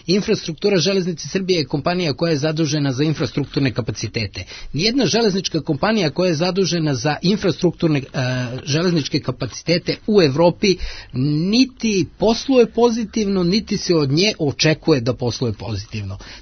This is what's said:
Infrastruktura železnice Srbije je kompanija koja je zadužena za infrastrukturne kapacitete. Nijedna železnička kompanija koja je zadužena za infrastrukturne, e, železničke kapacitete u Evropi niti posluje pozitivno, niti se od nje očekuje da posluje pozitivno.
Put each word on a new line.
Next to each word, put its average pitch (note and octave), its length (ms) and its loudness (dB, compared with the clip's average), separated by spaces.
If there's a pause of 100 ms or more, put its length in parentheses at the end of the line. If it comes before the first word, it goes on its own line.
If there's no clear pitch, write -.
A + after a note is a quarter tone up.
Infrastruktura F#3+ 680 0
železnice F3+ 500 0
Srbije F#3 300 0
je D3+ 80 0
kompanija E3 480 -2
koja E3+ 160 -2
je D#3 100 0
zadužena D3+ 520 0
za C3 120 0
infrastrukturne C#3 680 -2
kapacitete. G#2+ 720 -6 (300)
Nijedna A3 320 0
železnička F#3+ 560 0
kompanija F3+ 480 0
koja F3+ 180 0
je F3 80 0
zadužena E3+ 600 0
za B2+ 260 -2
infrastrukturne, E3+ 800 0
e, B2+ 40 -6 (640)
železničke D#3+ 540 0
kapacitete C#3+ 760 -4 (120)
u G#3 140 6
Evropi E3+ 560 4 (760)
niti A3+ 540 2 (120)
posluje A3+ 480 4
pozitivno, A3 800 0
niti G3+ 340 0
se - 180 0
od D3 160 2
nje F#3 280 2
očekuje D3+ 640 2
da A#2+ 120 0
posluje A#2 400 -4
pozitivno. G2 640 -8 (240)